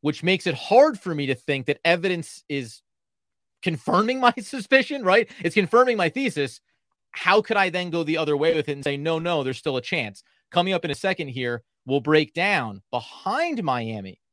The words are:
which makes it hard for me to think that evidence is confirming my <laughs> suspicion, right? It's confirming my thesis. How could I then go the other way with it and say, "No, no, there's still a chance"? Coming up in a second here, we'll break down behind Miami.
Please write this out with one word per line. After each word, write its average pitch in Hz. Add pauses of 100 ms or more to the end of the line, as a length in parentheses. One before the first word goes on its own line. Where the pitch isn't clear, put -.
which 147
makes 180
it 170
hard 247
for 175
me 143
to 131
think 135
that 151
evidence 170
is 135 (800)
confirming 202
my 240
<laughs> 254
suspicion, 262
right? 196 (100)
It's 170
confirming 233
my 175
thesis. 156 (480)
How 202
could 208
I 190
then 180
go 165
the 160
other 151
way 160
with 151
it -
and 139
say, 143
"No, 160
no, 165
there's 127
still 135
a 123
chance"? 117 (280)
Coming 180
up 175
in 156
a 139
second 185
here, 120 (220)
we'll 135
break 151
down 151 (100)
behind 233
Miami. 113 (120)